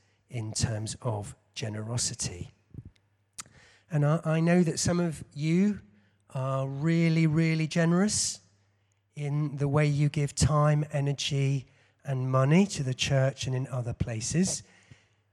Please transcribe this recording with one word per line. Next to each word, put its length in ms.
in 240
terms 480
of 340
generosity. 960
And 160
I, 180
I 160
know 220
that 160
some 220
of 240
you 460
are 360
really, 580
really 400
generous 720
in 400
the 100
way 200
you 220
give 280
time, 560
energy, 760
and 260
money 360
to 180
the 100
church 540
and 80
in 120
other 260
places. 680